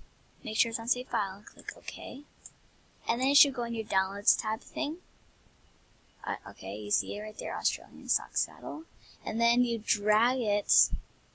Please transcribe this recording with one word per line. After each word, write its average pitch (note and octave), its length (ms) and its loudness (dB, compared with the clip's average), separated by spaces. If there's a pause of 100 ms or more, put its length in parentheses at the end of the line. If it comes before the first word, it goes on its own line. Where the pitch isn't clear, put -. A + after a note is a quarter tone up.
(440)
Make G#3+ 120 -4
sure A#3 140 2
it's A3 80 -4
on A#3 100 -4
save B3 200 -2
file G3 300 -2
and G#3 80 -18
click - 300 -12
okay. G3 460 -10 (880)
And A#3+ 120 0
then C4 80 2
it C#4+ 80 2
should C#4 180 4
go A#3+ 100 -2
in A#3 100 -2
your A3 100 -2
downloads G3 560 2
tab A3 200 -2
thing. D4 380 -4 (1300)
Uh, - 120 -4 (120)
okay, G3 280 -8
you G#3 160 -4
see G3 240 0
it G#3 60 -6
right G#3+ 140 -8
there, - 220 -4
Australian - 500 -6
sock - 280 0
saddle. C#4+ 480 -4 (420)
And A3 140 0
then A#3+ 240 6
you A#3 200 0
drag G#3+ 540 2
it G#3 520 4 (440)